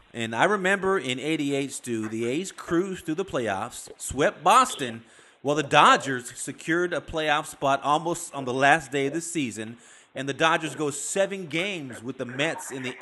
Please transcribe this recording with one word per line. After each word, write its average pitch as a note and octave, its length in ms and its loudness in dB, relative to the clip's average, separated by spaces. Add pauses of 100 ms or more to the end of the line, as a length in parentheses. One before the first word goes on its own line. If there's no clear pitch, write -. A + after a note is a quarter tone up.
(140)
And A2+ 220 -4
I C3 100 4
remember F#3+ 520 2
in B2+ 220 -2
eighty-eight, C#3 520 -2
Stu, A2 380 -4
the A2+ 160 -4
A's D#3+ 260 -4
cruised F3+ 540 -2
through D#3 100 -2
the F#3 100 -4
playoffs, A2+ 720 -4
swept D3 460 -2
Boston, D3 600 4 (400)
while C#3+ 120 0
the D3+ 80 0
Dodgers C#3+ 720 6
secured E3+ 580 -4
a C#3+ 80 -4
playoff D3+ 440 0
spot C#3 380 0
almost D#3+ 500 0
on C3+ 120 -8
the B2 80 -2
last C#3 380 4
day C#3 160 0
of C#3 60 -4
the E3 80 -4
season. A2+ 560 -6 (360)
And C3+ 140 -8
the C#3 60 -4
Dodgers D#3 420 2
go D3 140 -2
seven F#3+ 560 -2
games D3+ 560 -6
with B2+ 160 -10
the B2+ 80 -6
Mets C3+ 460 -4
in C3 100 -8
the B2 200 -6